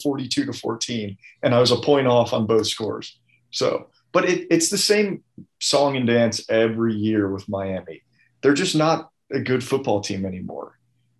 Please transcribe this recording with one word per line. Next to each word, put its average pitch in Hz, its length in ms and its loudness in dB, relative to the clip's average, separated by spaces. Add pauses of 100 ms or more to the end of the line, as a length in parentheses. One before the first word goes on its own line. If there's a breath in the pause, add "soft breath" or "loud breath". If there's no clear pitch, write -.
forty-two 135 460 -2
to 113 60 -8
fourteen, 113 680 -6 (240 loud breath)
and 123 100 2
I 120 60 6
was 120 140 4
a 117 80 2
point 139 260 4
off 120 260 4
on 113 140 0
both 110 220 2
scores. - 500 -8 (320)
So, - 380 -2 (240)
but 185 120 4
it, 180 280 0
it's 165 180 2
the 202 80 -2
same 208 460 0 (340)
song 139 380 2
and 127 100 0
dance 117 420 2
every 113 460 0
year 107 340 0
with 98 200 -8
Miami. 95 560 -8 (360)
They're 139 140 4
just 165 220 0
not 156 340 0 (220)
a 139 80 -2
good 127 240 -2
football 123 360 -2
team 98 240 -6
anymore. 92 520 -12 (440)